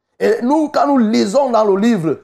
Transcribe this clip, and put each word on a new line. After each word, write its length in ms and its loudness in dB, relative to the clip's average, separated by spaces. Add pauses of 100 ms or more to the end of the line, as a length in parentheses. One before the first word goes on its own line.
(200)
Et 220 0
nous, 260 0
quand 180 -2
nous 120 2
lisons 520 0
dans 140 2
le 120 0
livre 480 0